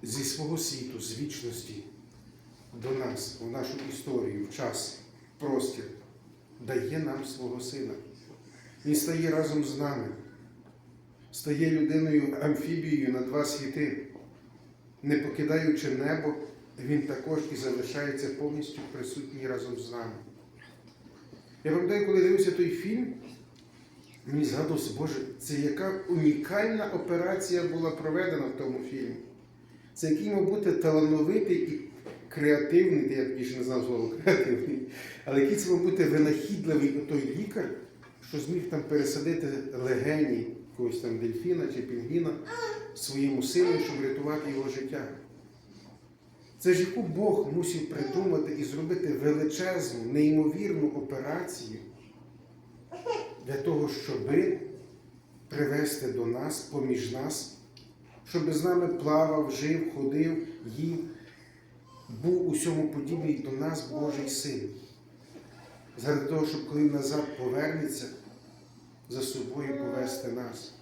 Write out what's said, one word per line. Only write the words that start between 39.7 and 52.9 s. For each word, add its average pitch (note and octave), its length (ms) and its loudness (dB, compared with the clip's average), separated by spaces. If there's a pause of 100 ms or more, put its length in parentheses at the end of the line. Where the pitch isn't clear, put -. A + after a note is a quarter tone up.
легені C3 640 0 (260)
якогось A#2+ 280 -2
там A2+ 180 -4
дельфіна B2+ 460 -2 (120)
чи A#2+ 60 -4
пінгвіна, B2+ 480 -2 (680)
своєму C#3 460 0
сину, F3 360 4
щоб D3 240 -2
рятувати C#3+ 480 -2
його C3+ 180 -4
життя. C3 400 -6 (1500)
Це F#3 160 6
ж F3+ 60 4
яку F#3 220 0
Бог F#3+ 500 2
мусив E3 360 0
придумати D#3 680 0
і - 60 -2
зробити D#3 440 -2
величезну, D3 1040 0
неймовірну D3+ 760 4
операцію C3+ 880 -6 (1700)